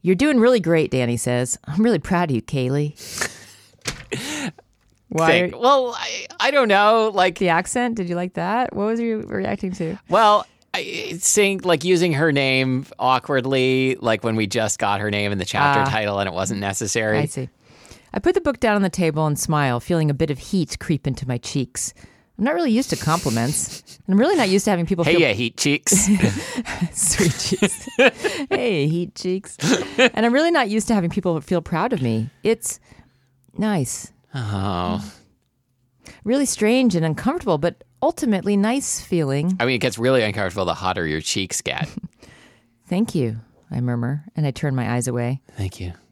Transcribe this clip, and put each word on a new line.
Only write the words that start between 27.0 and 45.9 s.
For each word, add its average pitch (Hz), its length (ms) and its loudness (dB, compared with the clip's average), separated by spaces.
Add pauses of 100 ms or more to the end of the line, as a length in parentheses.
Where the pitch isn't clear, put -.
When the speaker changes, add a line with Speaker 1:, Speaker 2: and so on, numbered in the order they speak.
Speaker 1:
cheeks. - 340 -2
<laughs> - 560 2
Hey, 214 380 0
heat 170 260 -2
cheeks. - 440 -6 (420)
And 233 260 4
I'm 240 80 2
really 311 180 4
not 262 180 2
used 214 180 0
to 226 80 2
having 170 160 0
people 175 300 0
feel 175 200 -2
proud 185 320 -2
of 160 80 -2
me. 113 300 -2 (100)
It's - 380 -2 (800)
nice. 117 540 -2 (240)
Speaker 2:
Oh. 95 800 -4 (1080)
Speaker 1:
Really 262 240 2
strange 233 480 2
and 160 100 2
uncomfortable, 185 540 -2
but 170 240 -4 (180)
ultimately 208 560 0
nice 233 420 -2
feeling. 160 600 -2
Speaker 2:
I 120 60 2
mean, 131 100 2
it 113 40 0
gets 127 200 -2
really 123 240 4
uncomfortable 98 420 -2
the 85 80 0
hotter 92 320 -2
your 78 160 -2
cheeks - 400 -4
get. - 260 -4 (520)
<laughs> - 480 -20
Speaker 1:
"Thank 208 260 -2
you," 117 240 -2 (320)
I - 100 -6
murmur, 123 440 -4 (120)
and 151 120 0
I 135 40 -2
turn 139 240 -4
my 117 180 -2
eyes 120 140 -2
away. 120 340 -4 (140)
Speaker 2:
"Thank 95 240 -6
you." 90 140 -8 (180)